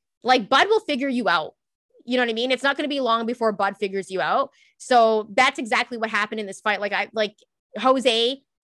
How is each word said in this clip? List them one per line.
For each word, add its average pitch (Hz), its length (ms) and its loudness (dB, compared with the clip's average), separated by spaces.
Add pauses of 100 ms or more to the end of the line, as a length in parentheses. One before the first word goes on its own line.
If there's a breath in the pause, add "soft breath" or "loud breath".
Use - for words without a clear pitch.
(240)
like, 247 260 2
Bud 294 200 4
will 427 100 4
figure 277 300 -2
you 240 200 -2
out. 170 240 -2 (500)
You 247 140 -2
know 254 60 2
what 233 60 0
I 233 40 -4
mean? 240 180 -4
It's 254 120 -2
not 277 140 0
gonna 302 120 -4
be 277 100 -4
long 226 280 0
before 226 240 -2
Bud 196 260 -4
figures 196 320 -6
you 185 120 -4
out. 190 280 -2 (300 soft breath)
So 226 560 2
that's 262 240 2
exactly 240 400 -2
what 220 100 -4
happened 214 300 -4
in 208 80 -8
this 196 140 -14
fight. 202 200 -2
Like, 202 120 -4
I, 185 200 -4
like, 214 220 -2 (420)
Jose 247 640 2 (220)